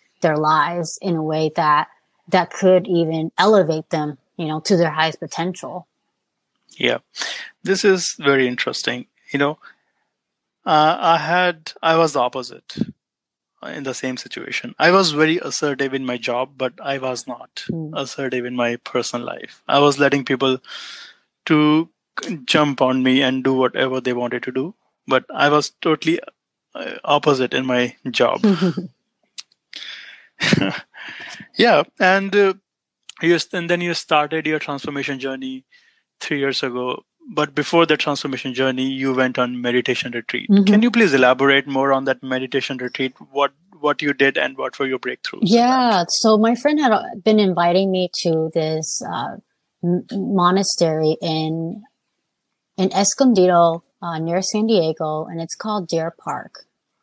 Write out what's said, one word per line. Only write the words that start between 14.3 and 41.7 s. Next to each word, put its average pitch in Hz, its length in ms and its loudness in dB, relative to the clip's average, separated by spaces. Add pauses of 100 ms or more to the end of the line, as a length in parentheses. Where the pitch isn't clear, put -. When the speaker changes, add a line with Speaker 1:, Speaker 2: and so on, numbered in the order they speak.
Speaker 2:
I 160 120 4
was 180 220 4
very 160 260 2
assertive 139 560 -4
in 135 100 -4
my 123 140 -4
job, 127 380 -4
but 131 160 -4 (100)
I 139 160 -4
was 127 300 -6
not 123 420 -14
Speaker 1:
Mm. 160 260 -8
Speaker 2:
assertive 135 480 -6
in 123 120 -6
my 120 200 0
personal 120 500 -4
life. - 420 -14
I 139 100 4
was 143 220 4
letting 139 240 2
people 131 340 0 (880)
to 151 420 4 (560)
jump 147 360 2
on 131 220 2
me 131 200 4
and 131 220 0
do 135 100 2
whatever 131 460 0
they 123 120 -2
wanted 120 320 -4
to 127 80 -8
do, 135 220 -4 (320)
but 131 260 2
I 147 160 2
was 147 220 2 (100)
totally, 160 380 0 (560)
uh, - 200 -10 (100)
opposite 143 500 2
in 131 120 -2
my 123 300 0 (140)
job. - 320 2
Speaker 1:
<laughs> 208 100 4 (1900)
Speaker 2:
<laughs> - 440 0 (760)
Yeah. 190 260 6 (180)
And, 190 340 2
uh, 196 200 4 (640)
you 170 140 4
s-, - 180 -4
and 170 160 -6
then 175 120 0
you 175 140 -2
started 151 520 -2
your 156 120 -2
transformation 143 600 -8
journey 131 460 -10 (560)
three - 180 -4
years 139 240 -2
ago. 127 420 -6 (260)
But 151 240 -2
before 165 320 4
the 156 100 4
transformation 135 560 -4
journey, 131 340 0
you 135 280 -2
went 127 240 0
on 123 220 -2
meditation 123 520 -2
retreat. - 380 -6
Speaker 1:
Mm-hmm. 202 140 6
Speaker 2:
Can 208 180 6
you 240 80 4
please 208 240 4
elaborate 139 540 6
more 139 240 2